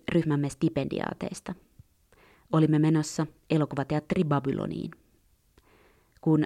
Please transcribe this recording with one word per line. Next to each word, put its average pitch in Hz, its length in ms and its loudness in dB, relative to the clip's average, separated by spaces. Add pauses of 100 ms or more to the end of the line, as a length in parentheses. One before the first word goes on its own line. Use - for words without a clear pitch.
(120)
ryhmämme 147 380 2
stipendiaateista. - 1080 -4 (960)
Olimme 156 280 4
menossa 156 480 2 (220)
elokuvateatteri 151 720 0
Babyloniin. 143 680 -2 (1300)
Kun 156 240 4